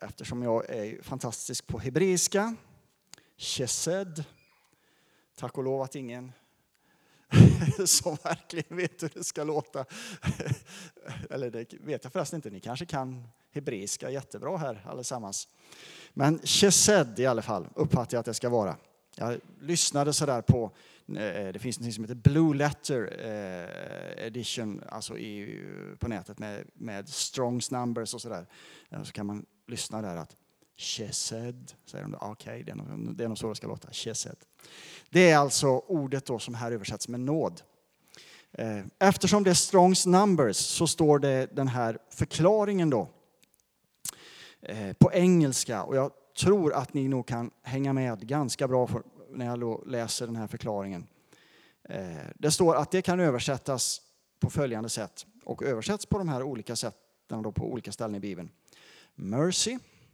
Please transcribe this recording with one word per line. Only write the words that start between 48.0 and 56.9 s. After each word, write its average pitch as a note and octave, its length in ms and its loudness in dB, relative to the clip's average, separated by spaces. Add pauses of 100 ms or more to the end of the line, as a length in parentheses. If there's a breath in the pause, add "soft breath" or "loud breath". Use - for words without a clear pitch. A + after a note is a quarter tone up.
ganska C#3 400 -2
bra B2+ 180 4
för, A#2 160 -4 (280)
när C3 160 -6
jag A#2+ 120 -4
lo-, A#2 280 -4
läser A#2 400 -4
den A2+ 100 -6
här A2 100 -6
förklaringen. G2 600 -6 (800 soft breath)
Eh, F3 280 -8 (180)
det D3+ 160 0
står E3 260 6
att D3 140 0
det F#3 120 0
kan F3+ 180 2
översättas C3+ 800 0 (400)
på - 100 0
följande A#2 380 -2
sätt - 380 -8 (180)
och - 180 -8
översätts C3 440 -2
på G#3+ 120 0
de F3+ 100 -2
här C3 140 -2
olika A#2+ 340 -6
sätten - 640 -8